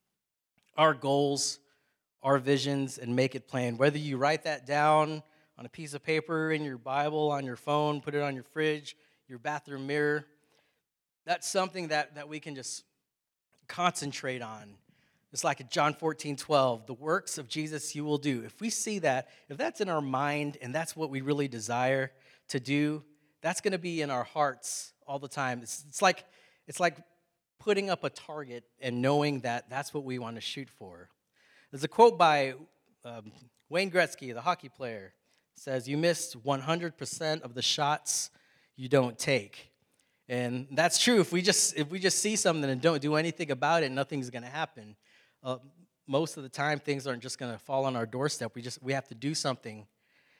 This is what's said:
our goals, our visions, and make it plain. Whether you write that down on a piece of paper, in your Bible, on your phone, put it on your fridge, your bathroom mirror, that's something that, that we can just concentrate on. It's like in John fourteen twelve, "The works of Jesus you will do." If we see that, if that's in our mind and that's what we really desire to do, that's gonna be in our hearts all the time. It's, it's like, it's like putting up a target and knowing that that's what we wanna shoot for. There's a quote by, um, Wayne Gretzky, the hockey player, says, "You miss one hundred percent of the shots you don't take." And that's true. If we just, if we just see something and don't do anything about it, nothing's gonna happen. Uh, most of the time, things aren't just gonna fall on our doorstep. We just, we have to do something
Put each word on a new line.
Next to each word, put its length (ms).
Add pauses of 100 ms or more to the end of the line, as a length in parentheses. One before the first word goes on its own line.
(760)
our 180
goals, 640 (640)
our 160
visions, 580
and 180
make 200
it 120
plain. 300
Whether 220
you 180
write 280
that 200
down 580 (360)
on 80
a 20
piece 240
of 100
paper, 500
in 120
your 140
Bible, 520
on 140
your 120
phone, 440
put 140
it 80
on 120
your 100
fridge, 520 (320)
your 100
bathroom 480
mirror, 380 (1000)
that's 200
something 420
that, 260
that 120
we 140
can 140
just 300 (840)
concentrate 720
on. 360 (580)
It's 100
like 160
in 80
John 240
fourteen 420
twelve, 520
"The 80
works 420
of 100
Jesus 480
you 120
will 100
do." 260
If 160
we 120
see 300
that, 280 (220)
if 80
that's 240
in 80
our 100
mind 600
and 120
that's 220
what 140
we 100
really 260
desire 640 (380)
to 100
do, 460 (380)
that's 180
gonna 160
be 240
in 100
our 140
hearts 680 (120)
all 120
the 100
time. 340
It's, 260
it's 120
like, 240 (420)
it's 140
like 160 (640)
putting 320
up 120
a 60
target 560 (160)
and 220
knowing 380
that 280
that's 240
what 120
we 140
wanna 220
shoot 300
for. 400 (600)
There's 120
a 60
quote 280
by, 380 (500)
um, 280 (360)
Wayne 220
Gretzky, 420
the 80
hockey 280
player, 440 (440)
says, 320
"You 100
miss 380
one 240
hundred 360
percent 460
of 120
the 80
shots 680 (460)
you 120
don't 300
take." 540 (560)
And 420
that's 320
true. 180
If 120
we 100
just, 340
if 140
we 80
just 200
see 180
something 340
and 100
don't 220
do 140
anything 340
about 320
it, 80
nothing's 400
gonna 160
happen. 480 (480)
Uh, 160 (480)
most 300
of 80
the 40
time, 300
things 300
aren't 140
just 160
gonna 200
fall 280
on 100
our 100
doorstep. 480
We 80
just, 180
we 120
have 160
to 80
do 180
something 540 (520)